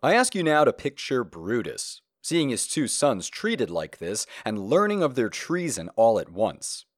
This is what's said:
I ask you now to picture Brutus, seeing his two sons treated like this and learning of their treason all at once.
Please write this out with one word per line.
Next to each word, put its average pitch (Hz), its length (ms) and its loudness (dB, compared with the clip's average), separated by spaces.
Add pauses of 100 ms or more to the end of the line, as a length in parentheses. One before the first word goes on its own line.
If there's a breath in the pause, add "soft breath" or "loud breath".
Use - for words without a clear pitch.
I 151 100 4
ask 247 220 2
you 185 80 0
now 151 220 6
to 123 60 6
picture 135 520 -4
Brutus, 85 800 -6 (180)
seeing 160 280 0
his 117 180 -2
two 143 200 0
sons 113 400 0
treated 185 440 -2
like 80 260 -6
this 92 300 -6 (180 loud breath)
and 107 240 -4
learning 202 320 2
of 139 140 0
their 117 140 2
treason 151 640 -4
all 113 240 6
at - 100 -6
once. 90 560 -4 (120)